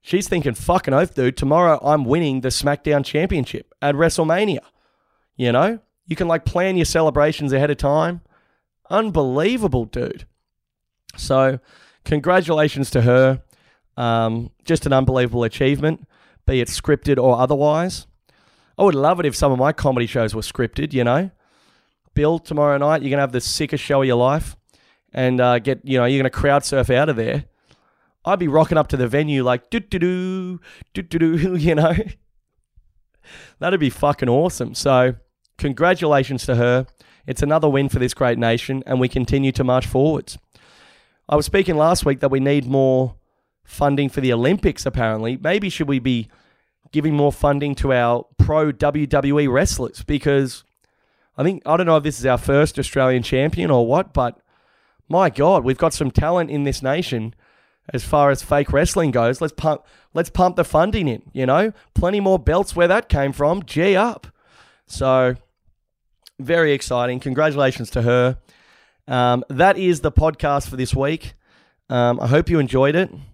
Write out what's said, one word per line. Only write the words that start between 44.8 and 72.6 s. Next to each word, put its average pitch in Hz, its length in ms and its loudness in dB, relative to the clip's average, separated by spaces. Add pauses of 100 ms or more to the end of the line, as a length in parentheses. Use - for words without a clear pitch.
apparently. 113 520 -4
Maybe 196 320 -2
should 156 180 -6
we 139 120 0
be 120 280 -2 (640)
giving 151 240 0
more 143 160 2
funding 143 440 -2
to 135 180 0
our 120 320 0 (120)
pro 156 360 2
W 147 340 -2
W 139 320 0
E 147 80 2
wrestlers? 131 560 -2
Because 139 600 -2 (720)
I 131 60 -4
think, 175 220 -2
I 156 120 2
don't 180 80 0
know 165 100 4
if 151 80 2
this 147 160 -4
is 123 60 -8
our 127 120 2
first 139 400 2
Australian 127 460 0
champion 156 480 -2
or 120 160 4
what, 156 260 0
but 123 280 -4 (680)
my 175 220 2
God, 156 340 2
we've 127 140 0
got 165 160 0
some 131 180 -4
talent 165 380 0
in 147 160 -4
this 139 180 -4
nation 131 500 -4 (600)
as 123 100 -6
far 143 280 2
as 135 120 -4
fake 147 300 0
wrestling 156 380 0
goes. 120 280 0
Let's 160 140 -4
pump, 156 320 -4 (280)
let's 170 160 -4
pump 180 260 0
the 175 80 2
funding 180 440 0
in, 113 140 -4 (100)
you 131 140 -4
know? 170 260 2 (220)
Plenty 190 260 0
more 190 200 2
belts 165 360 -2
where 170 120 4
that 202 200 2
came 139 240 0
from. 156 320 -2
Gee 151 320 0
up. 220 320 -2 (600)
So, 131 480 0 (1040)
very 156 340 0
exciting. 127 460 -4
Congratulations 135 720 -2
to 123 120 -2
her. 123 340 2 (680)
Um, 123 420 0
that 165 280 2
is 180 240 0
the 151 100 -2
podcast 147 580 0
for 135 60 -12
this 127 200 -4
week. 139 380 -4 (560)
Um, 120 320 0
I 123 60 -2
hope 147 220 2
you 170 100 2
enjoyed 135 360 2